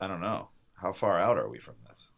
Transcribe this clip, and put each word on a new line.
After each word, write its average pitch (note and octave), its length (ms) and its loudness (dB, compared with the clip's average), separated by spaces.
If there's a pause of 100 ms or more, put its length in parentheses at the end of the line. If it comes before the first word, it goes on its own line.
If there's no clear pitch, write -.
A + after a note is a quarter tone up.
I F#2+ 80 -4
don't F2 120 -6
know. F#2+ 280 -4 (260)
How F#2 180 -4
far F#2+ 280 4
out G#2+ 180 4
are A1 100 -2
we A1+ 100 -12
from - 160 -14 (140)
this? - 300 -20